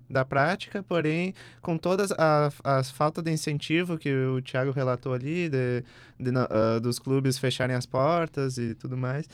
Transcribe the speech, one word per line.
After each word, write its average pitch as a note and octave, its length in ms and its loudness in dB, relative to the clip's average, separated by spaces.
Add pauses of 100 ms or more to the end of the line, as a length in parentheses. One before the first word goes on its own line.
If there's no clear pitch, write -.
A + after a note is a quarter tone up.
(100)
da C3 160 2
prática, E3 560 0
porém, E3+ 500 0 (300)
com E3 160 -2
todas F#3+ 340 0
a, D3 400 4 (100)
as C3+ 280 0
falta D#3 320 -2
de D#3+ 100 -2
incentivo D#3 640 -2
que C#3+ 160 -2
o C3 300 0
Thiago C3+ 280 -2
relatou B2+ 440 -2
ali, D#3+ 340 -4
de, B2 340 0 (380)
de B2 100 0
na-, B2+ 200 2
ah, A2+ 280 4
dos A#2+ 200 0
clubes C3+ 400 0
fecharem B2+ 360 0
as B2 120 -4
portas C#3 720 0
e A#2 160 -4
tudo B2+ 200 -8
mais, B2+ 400 -4